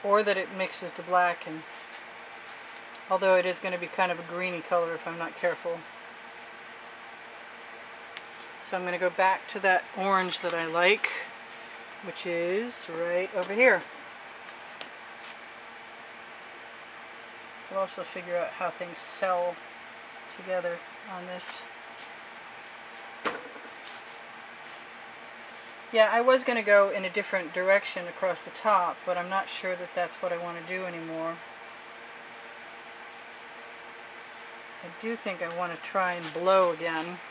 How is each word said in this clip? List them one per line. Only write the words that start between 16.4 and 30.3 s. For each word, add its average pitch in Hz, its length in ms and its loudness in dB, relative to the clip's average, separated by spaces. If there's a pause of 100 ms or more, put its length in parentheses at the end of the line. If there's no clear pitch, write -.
We'll 196 80 0
also 185 240 -2
figure 175 340 -4
out 170 140 0
how 180 180 -2
things 175 300 -8
sell 175 560 2 (840)
together 180 400 0 (340)
on 180 140 -8
this. 180 380 -8 (4000)
Yeah, 220 180 12
I 233 100 8
was 254 220 8
gonna 240 200 2
go 202 260 10
in 190 160 0
a 180 40 0
different 185 440 0
direction 185 540 4
across 175 340 0
the - 80 -10
top, 180 560 4
but 180 100 2
I'm 180 140 -2
not 190 180 2
sure 185 280 -2
that 175 180 -8
that's 175 300 -2
what 175 100 2